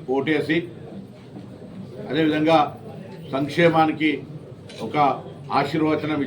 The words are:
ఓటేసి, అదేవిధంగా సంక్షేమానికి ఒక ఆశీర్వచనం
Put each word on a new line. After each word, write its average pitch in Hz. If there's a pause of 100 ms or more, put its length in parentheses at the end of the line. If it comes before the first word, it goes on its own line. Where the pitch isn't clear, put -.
(140)
ఓటేసి, 147 (1500)
అదేవిధంగా 156 (760)
సంక్షేమానికి 156 (760)
ఒక - (600)
ఆశీర్వచనం 151